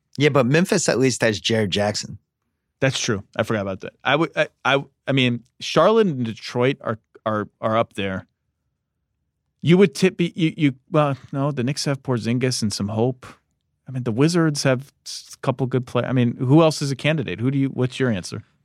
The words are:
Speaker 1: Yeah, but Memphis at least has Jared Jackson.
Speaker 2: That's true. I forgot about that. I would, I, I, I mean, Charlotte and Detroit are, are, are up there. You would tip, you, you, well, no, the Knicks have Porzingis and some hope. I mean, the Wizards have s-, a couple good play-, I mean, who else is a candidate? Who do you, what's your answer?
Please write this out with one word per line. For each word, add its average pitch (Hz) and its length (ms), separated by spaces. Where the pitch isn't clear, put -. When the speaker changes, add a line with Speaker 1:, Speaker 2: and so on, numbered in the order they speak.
Speaker 1:
Yeah, 143 120
but 131 160
Memphis 165 440
at - 100
least 131 220
has 110 180
Jared 110 320
Jackson. 101 480
Speaker 2:
That's 131 180
true. 101 240
I 117 60
forgot 107 180
about 98 200
that. - 120
I 131 140
would, 156 180
I, 156 140
I, 139 180
I 131 60
mean, 127 300
Charlotte 208 480
and 131 180
Detroit 123 560
are, 110 180
are, 107 220
are 110 180
up 113 160
there. 98 340
You 165 160
would 196 180
tip, 185 260
you, 170 140
you, 156 400
well, 151 260
no, 143 200
the 127 120
Knicks 135 220
have 139 180
Porzingis 123 580
and 107 100
some 101 180
hope. 113 360
I - 40
mean, 127 120
the 123 80
Wizards 156 520
have 131 300
s-, - 280
a - 40
couple 131 280
good 123 220
play-, 120 160
I - 80
mean, 123 260
who 135 240
else 156 200
is 139 100
a 131 40
candidate? 123 440
Who 120 100
do 139 80
you, 135 120
what's 127 300
your 127 120
answer? - 320